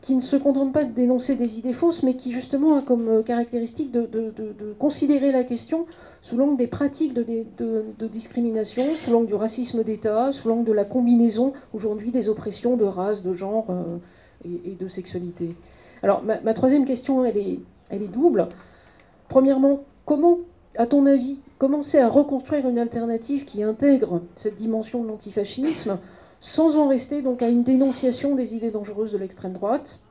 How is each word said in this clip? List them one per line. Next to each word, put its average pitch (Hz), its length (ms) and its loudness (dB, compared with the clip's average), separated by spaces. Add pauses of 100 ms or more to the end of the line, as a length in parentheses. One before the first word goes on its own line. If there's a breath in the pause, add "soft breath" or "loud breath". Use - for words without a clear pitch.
qui 262 140 0
ne 247 60 2
se 277 140 -2
contente 277 360 2
pas 302 120 2
de 240 80 -4
dénoncer 247 440 0
des 233 220 -4
idées 247 160 -4
fausses, 330 300 0
mais 254 120 2
qui 254 160 -8
justement 277 460 2
a 269 60 0
comme, 240 260 0
euh, 220 140 4
caractéristique 233 680 -4
de, 233 100 0
de, 220 280 -4
de, 220 240 -10
de 208 240 -12
considérer 285 540 2
la 254 120 2
question 285 440 -4 (340 loud breath)
sous - 160 -6
l'angle 277 200 2
des 240 100 0
pratiques 277 480 -2
de, 240 80 -2
de, 226 220 -4 (120)
de, 220 280 -4 (120)
de 220 100 -6
discrimination, 226 760 -4 (160)
sous - 120 -4
l'angle 233 140 4
du 208 80 -4
racisme 226 500 -2
d'État, 220 480 0
sous 269 160 -6
l'angle 226 180 0
de 220 80 2
la 202 120 2
combinaison 240 680 4 (200 loud breath)
aujourd'hui 214 380 -6
des 220 180 0
oppressions 220 480 -2
de 214 80 4
race, 196 380 -2
de 185 100 -2
genre, 202 380 -2
euh, 175 260 -4 (460 soft breath)
et, 175 300 -10
et - 20 -12
de 185 120 -10
sexualité. 175 680 -10 (480 loud breath)
Alors - 180 2
ma, 214 200 -2
ma 220 120 0
troisième 262 320 4
question, 254 400 0
elle 214 120 0
est, 185 220 -2 (300)
elle 196 140 -6
est 185 100 -10
double. 247 340 4 (800 loud breath)
Premièrement, 269 520 4 (260)
comment, 330 320 4 (400)
à 233 80 4
ton 277 220 4
avis, 269 340 2 (160)
commencer 285 400 0
à 254 100 6
reconstruire 277 640 2
une 240 80 0
alternative 233 680 -4
qui 208 180 -6
intègre 220 580 2 (140)
cette 208 200 -6
dimension 220 460 -4
de 226 60 -4
l'antifascisme, 214 920 -4 (440 loud breath)
sans 311 360 2
en 294 100 4
rester 269 360 0
donc 254 180 -2
à 233 60 2
une 240 160 4
dénonciation 262 720 2
des 233 200 -4
idées 226 140 -4
dangereuses 208 420 -6
de 202 60 -4
l'extrême 190 360 -8
droite 208 460 -4 (120)